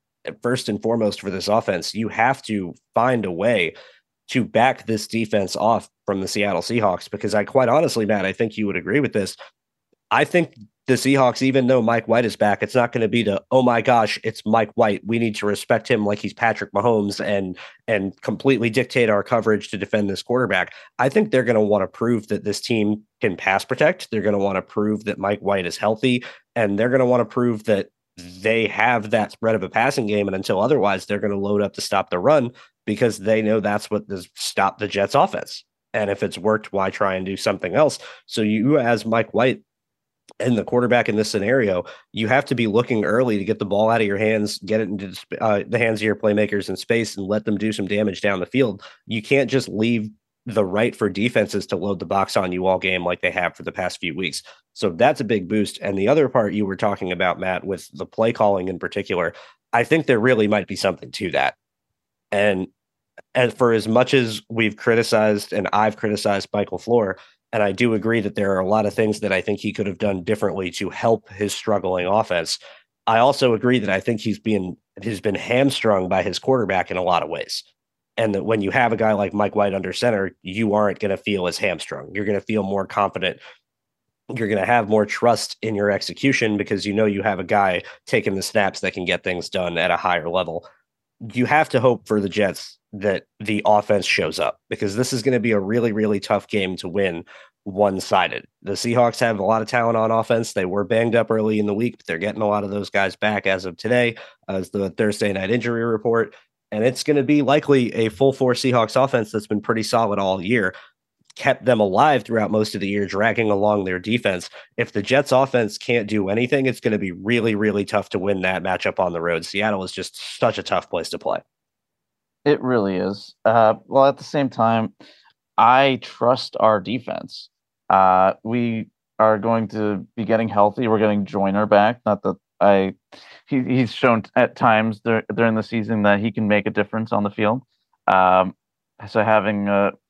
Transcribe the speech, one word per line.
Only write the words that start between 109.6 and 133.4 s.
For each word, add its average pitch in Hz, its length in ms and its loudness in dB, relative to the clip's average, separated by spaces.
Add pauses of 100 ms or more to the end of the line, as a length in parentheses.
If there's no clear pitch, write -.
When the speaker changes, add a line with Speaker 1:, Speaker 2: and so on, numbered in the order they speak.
Speaker 1:
pretty 113 220 -2
solid 104 360 0
all 95 220 0
year, 110 320 0 (640)
kept - 280 0
them 120 160 4
alive 110 440 4
throughout 107 280 0
most 107 240 0
of 95 60 -8
the 98 80 -4
year, 101 160 -2
dragging 107 440 0
along 104 360 2
their 92 140 -4
defense. 101 500 -2 (260)
If 120 160 -4
the 107 100 -4
Jets 135 300 0
offense 127 460 2
can't 117 320 -2
do 107 180 0
anything, 123 380 0
it's 127 160 -2
gonna 107 180 0
be 95 140 -6
really, 107 420 0
really 101 300 0
tough 101 240 -2
to 101 100 -4
win 95 220 -2
that 92 220 -2
matchup 92 360 -2
on 90 140 0
the 85 80 -6
road. 82 240 -2
Seattle 101 400 -2
is - 80 -12
just - 460 -12
such 117 180 0
a 95 60 -6
tough - 260 -2
place 82 220 -4
to 85 60 -6
play. - 220 -4 (1040)
Speaker 2:
It 147 160 4
really 107 360 0
is. 95 400 -4 (100)
Uh, 110 300 6 (100)
well, 135 220 4
at 139 100 0
the - 60 -18
same 139 260 -2
time, 113 440 0 (640)
I 127 420 6
trust - 580 -2
our 107 200 4
defense. - 680 -8 (380)
Uh, 95 540 6
we 113 460 -2 (320)
are 110 180 4
going 113 300 0
to 104 480 -4
be 113 100 -4
getting 113 220 0
healthy. 104 400 2
We're 110 100 4
getting 104 280 2
Joyner 98 420 0
back. 107 360 4
Not 104 200 0
that - 140 -2 (220)
I, 98 360 4 (500)